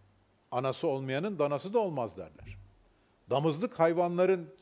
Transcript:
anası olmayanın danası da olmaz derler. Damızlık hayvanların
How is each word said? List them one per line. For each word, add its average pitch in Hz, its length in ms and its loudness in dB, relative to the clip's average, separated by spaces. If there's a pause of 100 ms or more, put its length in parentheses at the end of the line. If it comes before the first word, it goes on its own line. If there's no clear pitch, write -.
(520)
anası 127 360 -2
olmayanın 139 520 -2
danası 147 340 0
da 240 60 2
olmaz 143 380 -2
derler. - 400 -14 (720)
Damızlık 156 500 0
hayvanların 175 840 2